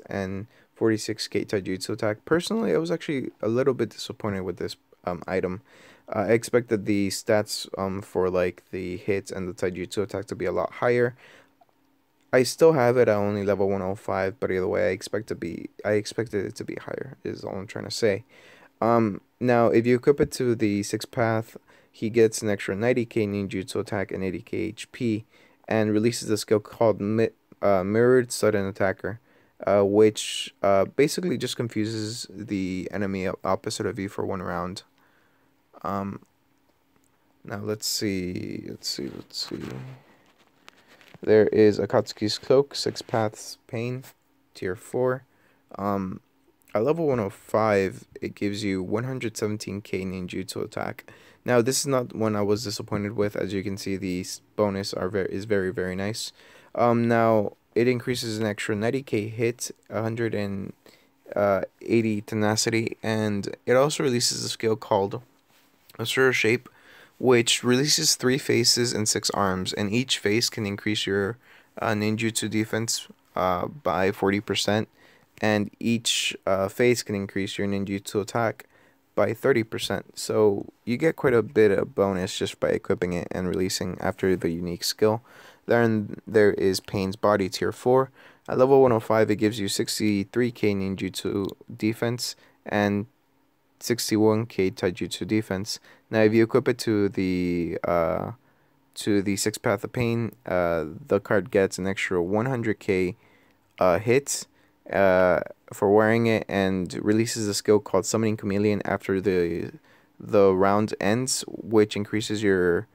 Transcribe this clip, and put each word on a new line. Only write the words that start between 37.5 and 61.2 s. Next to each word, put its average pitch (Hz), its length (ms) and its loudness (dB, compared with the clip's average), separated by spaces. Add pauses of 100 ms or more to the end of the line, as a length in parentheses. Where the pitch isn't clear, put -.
let's 107 300 -6
see, 92 800 -4
let's - 180 -12
see, - 260 -6
let's - 340 -12
see. - 140 -10 (1600)
There 107 260 6
is 104 280 6
Akatsuki's 107 640 -2
Cloak, 135 340 2
Six - 300 -6
Paths - 640 -4
Pain, 123 360 -8 (520)
tier 92 200 -6
four. 127 480 -2 (520)
Um, 98 440 -2 (540)
at 107 100 2
level 160 240 2
one 127 120 2
oh 101 100 -2
five, 107 760 2 (160)
it - 120 -8
gives 101 300 -4
you 95 180 -2
one 101 220 -4
hundred 127 340 -8
seventeen 104 440 -6
K 98 200 -6
ninjutsu 92 600 -8
attack. - 480 -10 (340)
Now, 123 160 4
this 131 200 0
is 147 60 -6
not 131 280 -2
one 107 200 0
I 104 60 -2
was 104 220 0
disappointed 107 520 -6
with. 104 200 -2
As 98 180 -4
you 95 80 -2
can 98 160 -6
see, 98 200 -6
the 90 240 -4
s-, - 200 -12 (140)
bonus 101 400 0
are 92 140 -4
ver-, 98 160 -2
is 98 200 -6
very, 98 260 0
very 90 240 -4
nice. 101 360 -6 (420)
Um, 117 340 2
now, 113 460 4 (220)
it 120 120 4
increases 120 520 -2
an 110 60 -2
extra 104 300 -2
ninety 123 280 -2
K 110 240 -2
hit, 117 420 -4 (220)
a 107 100 -4
hundred 113 320 -2
and, 101 400 -6 (600)